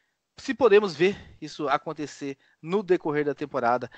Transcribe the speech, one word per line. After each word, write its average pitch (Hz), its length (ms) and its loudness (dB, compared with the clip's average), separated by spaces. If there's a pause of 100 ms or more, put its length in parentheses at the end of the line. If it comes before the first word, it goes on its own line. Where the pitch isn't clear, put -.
(380)
Se - 160 -8
podemos 208 420 4
ver 180 220 2 (240)
isso 151 260 -8
acontecer 147 720 -4 (240)
no 180 200 -2
decorrer 165 440 0
da 143 100 -2
temporada, 123 640 -2